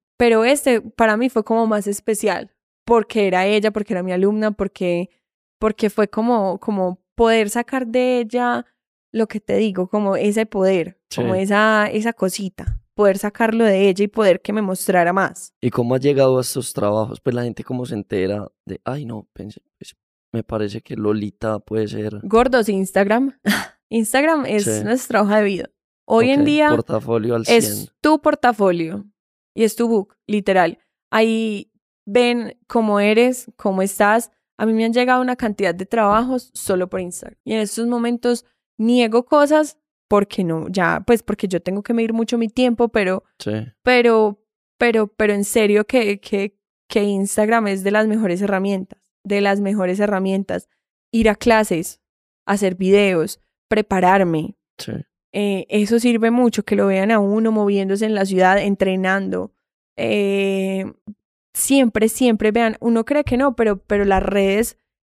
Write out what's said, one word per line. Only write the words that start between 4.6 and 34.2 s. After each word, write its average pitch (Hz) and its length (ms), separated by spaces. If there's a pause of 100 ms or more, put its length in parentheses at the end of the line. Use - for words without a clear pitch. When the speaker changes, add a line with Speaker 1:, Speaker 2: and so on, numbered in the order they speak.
Speaker 1:
porque 214 300
fue 208 180
como, 214 520
como 185 420 (140)
poder 226 340
sacar 240 380
de 247 320
ella 240 460 (460)
lo 220 160
que 214 120
te - 180
digo, 190 300
como 202 280
ese 208 300
poder, 190 540 (160)
como 123 200
Speaker 2:
Sí. 190 60
Speaker 1:
esa, 208 500
esa 220 220
cosita, - 680 (140)
poder 196 260
sacarlo 220 440
de 196 260
ella 190 140
y 208 40
poder 202 340
que - 120
me 214 100
mostrara 180 500
más. - 480
Speaker 2:
¿Y 127 80
cómo 120 260
ha 131 40
llegado 131 400
a - 20
estos 123 320
trabajos? 104 480
Pues 120 140
la 120 80
gente 120 200
cómo 123 220
se - 80
entera 101 540 (180)
de, - 180
"Ay, 139 220
no, 113 280
pensé, - 280 (160)
pues, - 180 (380)
me 113 100
parece 107 380
que - 140
Lolita 107 640
puede 107 280
ser". 107 360
Speaker 1:
Gordos, 233 460
Instagram. 202 760
<laughs> - 360 (100)
Instagram 269 560
es 208 200
Speaker 2:
Sí. 214 180
Speaker 1:
nuestra 226 380
hoja 208 160
de 214 60
vida. 196 260 (380)
Hoy 226 240
en 277 100
Speaker 2:
Ok, 294 40
Speaker 1:
día 302 240
Speaker 2:
portafolio 117 640
al 113 120
Speaker 1:
es 233 180 (100)
Speaker 2:
cien. 104 120 (140)
Speaker 1:
tu 302 200
portafolio 202 840 (500)
y 220 80
es 214 120
tu 233 120
book, 220 280 (120)
literal. 190 520 (320)
Ahí 226 600 (340)
ven 240 520 (100)
cómo 214 320
eres, 226 560
cómo 190 260
estás. 208 500 (260)